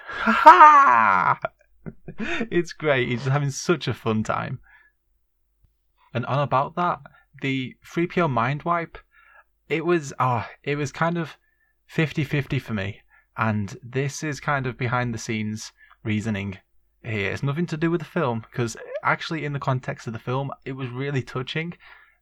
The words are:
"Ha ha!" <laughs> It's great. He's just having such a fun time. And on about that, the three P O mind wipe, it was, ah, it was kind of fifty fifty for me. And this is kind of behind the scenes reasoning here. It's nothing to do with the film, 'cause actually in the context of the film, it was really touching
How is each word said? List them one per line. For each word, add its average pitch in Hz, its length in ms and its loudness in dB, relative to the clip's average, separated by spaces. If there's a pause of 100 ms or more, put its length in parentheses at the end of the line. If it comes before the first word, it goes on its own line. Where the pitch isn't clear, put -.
(200)
"Ha 226 120 2
ha!" 277 1120 8
<laughs> - 760 -16
It's 226 540 -4
great. 139 360 0
He's 123 160 -2
just 135 80 0
having 143 180 2
such - 380 -2
a 113 60 -2
fun 110 280 0
time. - 380 -4 (1500)
And 123 120 -2
on 127 120 -2
about 143 380 0
that, 175 240 -2 (400)
the 131 440 -4
three 170 220 -2
P 185 140 -2
O 170 80 2
mind 131 340 0
wipe, 170 340 -4 (720)
it 151 160 -2
was, 165 360 0
ah, 123 280 0 (140)
it 147 140 -4
was 143 160 -4
kind 170 260 0
of 156 180 -8 (500)
fifty 160 360 -2
fifty 139 380 -2
for - 140 -6
me. 98 260 -6 (340)
And 107 480 -2
this 131 400 -6
is 151 180 -6
kind 139 260 -2
of 123 100 -6
behind 123 380 -2
the 110 40 -8
scenes 107 540 -6 (320)
reasoning 101 540 -2 (440)
here. 101 280 -4
It's 101 120 -6
nothing 143 260 -2
to 160 100 -6
do 165 120 0
with 170 100 0
the 156 60 -10
film, 120 460 -2
'cause 117 240 -4 (260)
actually 151 440 -2
in 143 80 -4
the 143 40 -4
context 135 480 -4
of 117 60 -8
the 110 60 -10
film, 131 320 -4 (160)
it 135 60 -8
was 131 180 -8
really 131 320 -4
touching 156 500 -6 (500)